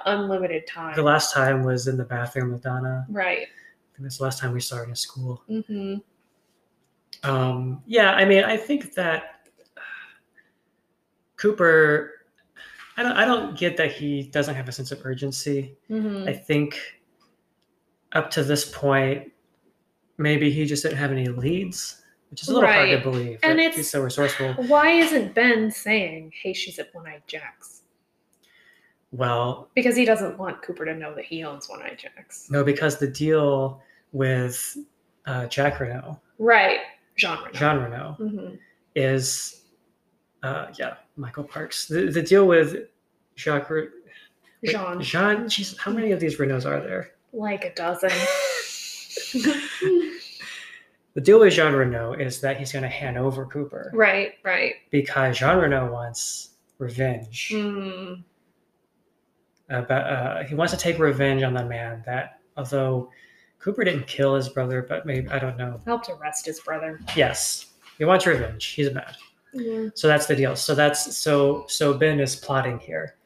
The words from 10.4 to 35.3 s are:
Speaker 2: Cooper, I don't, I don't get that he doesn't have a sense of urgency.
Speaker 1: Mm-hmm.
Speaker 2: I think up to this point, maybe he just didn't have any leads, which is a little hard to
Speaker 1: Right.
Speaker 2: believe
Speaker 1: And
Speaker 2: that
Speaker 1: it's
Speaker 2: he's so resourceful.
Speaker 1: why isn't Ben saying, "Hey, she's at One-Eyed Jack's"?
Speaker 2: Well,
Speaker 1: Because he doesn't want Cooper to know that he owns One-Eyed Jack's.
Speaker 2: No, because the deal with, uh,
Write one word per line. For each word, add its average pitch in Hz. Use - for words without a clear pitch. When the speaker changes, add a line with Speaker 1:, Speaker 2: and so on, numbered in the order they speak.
Speaker 2:
Cooper, 160
I 233
don't, 240
I 214
don't 226
get 175
that 156
he 143
doesn't 143
have 131
a 123
sense 131
of 127
urgency. 135
Speaker 1:
Mm-hmm. 208
Speaker 2:
I 143
think 147
up 156
to 147
this 147
point, 135
maybe 151
he 151
just 147
didn't 156
have 143
any 131
leads, 170
which -
is 151
a -
little 202
hard 202
to 143
Speaker 1:
Right. 127
Speaker 2:
believe 120
Speaker 1:
And 320
Speaker 2:
that 330
Speaker 1:
it's 320
Speaker 2:
he's 151
so 139
resourceful. 131
Speaker 1:
why 294
isn't 311
Ben 226
saying, 165
"Hey, 190
she's -
at 147
One-Eyed 156
Jack's"? -
Speaker 2:
Well, 123
Speaker 1:
Because 247
he 247
doesn't 208
want 185
Cooper 175
to 160
know 151
that -
he 160
owns 143
One-Eyed -
Jack's. -
Speaker 2:
No, 143
because 143
the 139
deal 139
with, 127
uh, 127